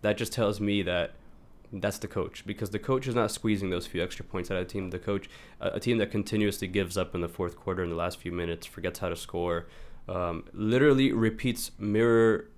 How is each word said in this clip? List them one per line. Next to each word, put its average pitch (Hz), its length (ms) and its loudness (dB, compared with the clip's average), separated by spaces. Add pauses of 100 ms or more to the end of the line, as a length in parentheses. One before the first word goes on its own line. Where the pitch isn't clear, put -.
that 104 160 2
just - 160 -2
tells 104 260 2
me 101 220 2
that 87 300 0 (600)
that's 98 280 -2
the 107 80 -8
coach, - 400 -4
because 104 240 -6
the 104 80 -2
coach 131 280 -2
is 123 60 -2
not 113 160 2
squeezing 98 400 0
those 87 160 -2
few 85 160 -4
extra - 240 -6
points 92 240 -6
out 95 80 0
of 90 100 -2
the - 60 -14
team. 95 160 -4
The 90 80 -6
coach, 98 320 -4 (320)
a, - 140 -2
a 107 40 -2
team 120 200 2
that 104 100 2
continuously 104 580 0
gives 92 300 0
up 92 160 -2
in 87 80 -2
the 85 80 -2
fourth 87 280 -4
quarter 92 260 -4
in 87 80 -2
the 82 40 -4
last 87 220 -2
few 87 140 -8
minutes, 85 340 -4
forgets 87 320 -6
how 90 120 -2
to 85 60 -2
score, 85 520 -2 (420)
um, 87 440 -4
literally 135 580 6
repeats 110 640 0
mirror 110 800 4